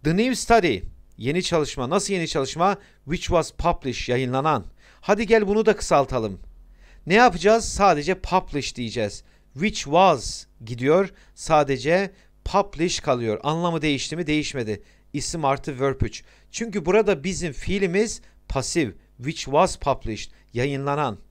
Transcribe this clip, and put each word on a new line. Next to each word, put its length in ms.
The 140
new 180
study, 420
yeni 260
çalışma. 460
Nasıl 240
yeni 140
çalışma? 500
Which 200
was 280
published, 560
yayınlanan. 580
Hadi 260
gel 200
bunu 180
da 100
kısaltalım. 640
Ne 80
yapacağız? 520
Sadece 500
publish 600
diyeceğiz. 480
Which 300
was 640
gidiyor, 440
sadece 760
publish 540
kalıyor. 440
Anlamı 380
değişti 340
mi? 120
Değişmedi. 560
İsim 320
artı 340
verb 220
üç. 220
Çünkü 340
burada 380
bizim 300
fiilimiz 680
pasif. 460
Which 260
was 340
published, 540
yayınlanan. 680